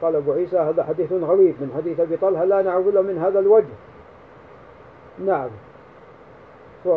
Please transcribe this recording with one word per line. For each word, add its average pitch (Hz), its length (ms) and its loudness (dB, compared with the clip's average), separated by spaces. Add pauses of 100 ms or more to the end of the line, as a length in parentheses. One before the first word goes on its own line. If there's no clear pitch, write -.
قال 165 140 0
أبو 147 160 -2
عيسى: 175 260 -2
"هذا 160 260 0
حديث 156 280 -4
غريب 180 480 4
من 135 160 -8
حديث 160 240 -4
أبي 165 160 -2
طلحة، 180 280 0
لا 196 180 2
نعرف 185 260 0
إلا 196 140 4
من 190 160 -6
هذا 190 200 0
الوجه". 202 360 4 (1500)
نعم. 143 220 -2 (1400)
و-، 180 120 0